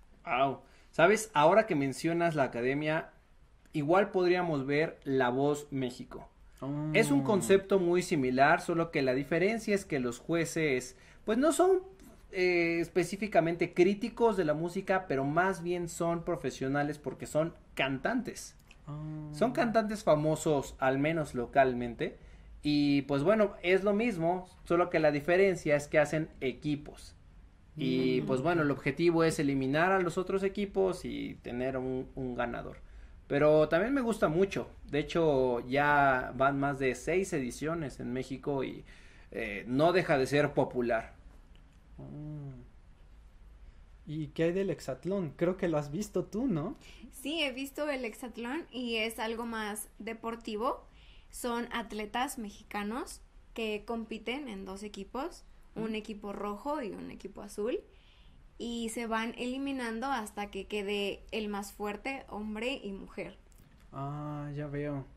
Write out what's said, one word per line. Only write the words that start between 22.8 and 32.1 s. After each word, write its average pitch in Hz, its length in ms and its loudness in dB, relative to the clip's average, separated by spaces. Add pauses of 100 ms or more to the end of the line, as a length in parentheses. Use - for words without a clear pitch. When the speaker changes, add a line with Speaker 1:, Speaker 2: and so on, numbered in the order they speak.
Speaker 1:
pues, 139 200 0
bueno, 202 400 4
es 185 220 4
lo 208 100 4
mismo, 185 520 0 (180)
solo 175 260 2
que 170 80 2
la 156 140 6
diferencia 165 640 4
es 143 120 -2
que 160 100 2
hacen 156 300 2 (140)
equipos. 143 720 -6 (600)
Y, 131 480 0
Speaker 2:
Mm. - 40 -4
Speaker 1:
pues, 131 160 0
bueno, 165 180 2
el 147 100 2
objetivo 165 540 2
es 160 140 2
eliminar 139 540 2
a 190 80 4
los 175 180 -2
otros 190 240 -2
equipos 190 640 -2
y 113 360 -8
tener 127 360 -4
un, 131 360 -4